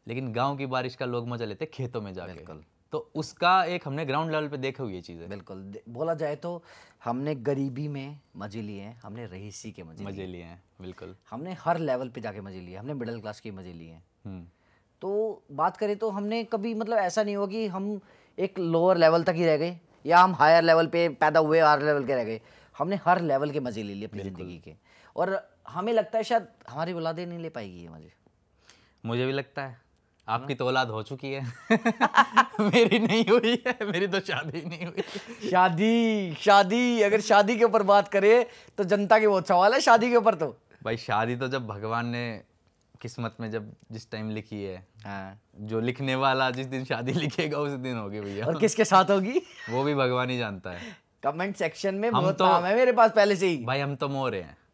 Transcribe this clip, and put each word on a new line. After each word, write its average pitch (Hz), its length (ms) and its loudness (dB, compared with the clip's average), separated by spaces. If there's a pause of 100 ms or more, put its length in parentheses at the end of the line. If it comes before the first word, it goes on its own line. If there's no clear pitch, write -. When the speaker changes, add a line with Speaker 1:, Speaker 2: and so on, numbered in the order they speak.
Speaker 1:
लेकिन 120 240 -6
गाँव 135 240 -2
की 135 100 -8
बारिश 127 280 -6
का 131 120 -8
लोग 120 220 -4
मज़ा 117 180 -6
लेते 104 180 -8
हैं - 100 -14
खेतों 123 260 -8
में 98 140 -12
जाके। 90 180 -12
Speaker 2:
बिल्कुल। 80 320 -18 (280)
Speaker 1:
तो 156 220 -8
उसका 175 500 0
एक 175 220 -6
हमने 147 180 -6
ग्राउंड 151 260 -4
लेवल 151 180 -4
पे 143 80 -10
देखा 135 280 -6
हुई 101 100 -8
ये 90 60 -10
चीज़ 85 200 -18
है। 85 80 -14
Speaker 2:
बिल्कुल। 95 340 -14
दे-, 101 260 -18
बोला 151 260 -4
जाए 151 220 -6
तो 170 260 -12 (420)
हमने 135 300 -4
गरीबी 139 540 -4
में 143 300 -12 (180)
मज़े 104 260 -12
लिए 104 180 -12
हैं, 117 200 -18
हमने 107 260 -16
रईसी 98 460 -16
के 95 100 -18
मज़े 82 220 -16
Speaker 1:
मज़े 98 120 -10
Speaker 2:
लिए। 95 100 -10
Speaker 1:
लिए 90 160 -14
हैं, 87 200 -20 (180)
बिल्कुल। 92 360 -16 (140)
Speaker 2:
हमने 151 220 -12
हर 170 260 -2
लेवल 131 300 -4
पे 117 120 -14
जाके 107 200 -12
मज़े 95 200 -14
लिए, 90 160 -16
हमने 123 180 -12
मिडिल 117 260 -8
क्लास 107 200 -12
के 110 100 -14
मज़े 92 220 -16
लिए 82 180 -18
हैं। 82 140 -20 (220)
Speaker 1:
हम्म। 90 200 -14 (540)
Speaker 2:
तो 208 420 -4 (100)
बात 160 240 0
करें 208 200 -2
तो 220 140 -4
हमने 208 340 -4
कभी, 226 300 -6
मतलब, 220 240 -2
ऐसा 190 240 0
नहीं 202 140 -2
हुआ 202 100 -2
कि 220 200 -4
हम 196 340 -6 (380)
एक 190 200 -4
लोअर 175 380 4
लेवल 165 280 6
तक 180 120 2
ही 170 100 2
रह 156 100 4
गए 170 240 -4 (260)
या 170 120 8
हम 185 160 8
हायर 160 280 8
लेवल 165 240 6
पे 170 220 2
पैदा 156 320 4
हुए, 160 200 4
हायर 151 220 6
लेवल 143 240 2
के 139 80 0
रह 120 100 0
गए। 110 160 -6 (380)
हमने 180 180 -2
हर 175 240 2
लेवल 147 300 0
के 143 100 -4
मज़े 113 220 -6
ले 101 120 -10
लिए 101 120 -10
अपनी 101 160 -10
Speaker 1:
बिल्कुल। 92 240 -10
Speaker 2:
ज़िंदगी 87 120 -14
के। 78 160 -20 (420)
और 190 340 -2 (180)
हमें 202 240 -4
लगता 220 260 0
है 214 60 -2
शायद 226 220 0 (240)
हमारी 165 220 -6
औलादें 165 340 -6
नहीं 170 120 -12
ले 165 100 -10
पाएगी 98 340 -12
ये 85 60 -18
मज़े। 78 240 -20 (920)
Speaker 1:
मुझे 120 200 -2
भी 131 60 -2
लगता 139 340 -8
है। 123 140 -18 (480)
आपकी 123 240 -4
Speaker 2:
हाँ। 127 40 -2
Speaker 1:
तो 123 100 -2
औलाद 131 220 2
हो 110 140 -6
चुकी 135 300 -10
है। 135 100 -8
<laughs> 123 300 -4 (880)
मेरी 226 380 4
नहीं 220 260 2
हुई 233 420 4
है, 247 160 -2
मेरी 202 240 -2
तो 185 140 -2
शादी 156 420 -6
नहीं 170 240 -10
हुई। 180 160 -8 (480)
Speaker 2:
शादी, 196 840 4
शादी, 214 680 4
अगर 208 180 4
शादी 208 380 4
के 233 60 6
ऊपर 214 180 4
बात 202 260 6
करें 214 380 6 (320)
तो 208 60 0
जनता 202 340 4
के 214 100 4
बहुत 190 180 2
सवाल 196 280 6
है 277 60 2
शादी 233 300 6
के 240 60 4
ऊपर 220 180 4
तो। 147 220 -6 (260)
Speaker 1:
भाई, 113 140 -4
शादी 113 400 -2
तो 131 120 -6
जब 127 180 -4
भगवान 110 400 -6
ने 120 360 -8 (580)
किस्मत 120 400 -10
में 110 100 -8
जब 107 220 -10 (200)
जिस 110 180 -14
टाइम 110 200 -8
लिखी 107 320 -10
है, 92 240 -12 (180)
Speaker 2:
हाँ। 98 380 -14 (140)
Speaker 1:
जो 110 240 -4
लिखने 127 340 -2
वाला 131 360 2
जिस 131 160 -6
दिन 127 180 -8
शादी 123 280 -4
<laughs> - 0 -
लिखेगा 151 460 -2
उस 147 140 -4
दिन 127 240 -6
होगी 104 240 -8
भैया। 101 260 -6
Speaker 2:
और 160 120 -2
किसके 214 260 2
साथ 190 200 6
होगी? 202 340 0 (320)
Speaker 1:
वो 127 140 -2
भी 147 100 0
भगवान 127 360 0
ही 123 80 -2
जानता 98 320 -8
है। 87 100 -12 (420)
Speaker 2:
कमेंट 175 340 -4
सेक्शन 190 380 -4
में 214 160 -2
Speaker 1:
हम 180 100 2
Speaker 2:
बहुत 185 180 0
Speaker 1:
तो, 185 80 4
Speaker 2:
नाम 175 180 6
है 196 120 2
मेरे 254 160 4
पास 220 200 6
पहले 202 240 6
से 185 100 0
ही। 147 180 0
Speaker 1:
भाई, 131 160 -2
हम 139 160 -4
तो 143 120 -4
मोरे 127 340 -2
हैं। 73 160 -18 (160)